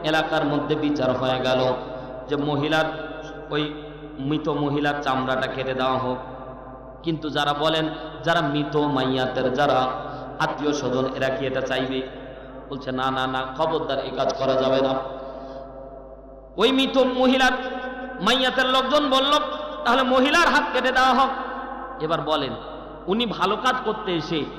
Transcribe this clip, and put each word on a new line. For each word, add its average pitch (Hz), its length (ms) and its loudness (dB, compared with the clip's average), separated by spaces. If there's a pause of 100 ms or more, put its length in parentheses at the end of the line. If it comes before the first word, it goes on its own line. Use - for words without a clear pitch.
এলাকার 156 420 2
মধ্যে 147 300 2
বিচার 143 420 2
হয়ে 127 220 2
গেল 127 340 2 (560)
যে 147 60 0
মহিলার, 147 500 2 (640)
ওই 151 240 -2 (460)
মৃত 151 300 0
মহিলার 147 520 0
চামড়াটা 131 460 0
কেটে 131 260 -4
দেওয়া 131 240 2
হোক। 123 200 -2 (880)
কিন্তু 156 260 -2
যারা 143 240 0
বলেন, 156 360 2 (340)
যারা 170 180 4
মৃত 147 360 0
মাইয়াতের 131 760 2
যারা 139 340 4 (520)
আত্মীয় 147 340 0
স্বজন, 127 420 0
এরা 131 140 0
কি 135 160 -2
এটা 131 160 0
চাইবে? 131 400 -2 (680)
বলছে, 131 220 -6
"না, 131 200 0
না, 131 160 0
না, 131 180 -2 (120)
খবরদার, 156 420 0
এই 127 120 -6
কাজ 127 220 0
করা 131 200 0
যাবে 131 280 4
না।" 135 120 2 (1600)
ওই 226 140 4
মৃত 269 260 2
মহিলার 254 540 4 (680)
মাইয়াতের 254 440 2
লোকজন 262 440 2
বলল, 269 220 4 (540)
"তাহলে 254 180 4
মহিলার 277 460 6
হাত 285 140 4 (100)
কেটে 254 180 2
দেওয়া 262 220 6
হোক।" 262 160 6 (720)
এবার 156 180 0
বলেন, 143 280 0 (580)
উনি 220 180 2
ভালো 185 300 0
কাজ 254 200 2 (100)
করতে 196 300 -2
এসে 156 300 -2 (140)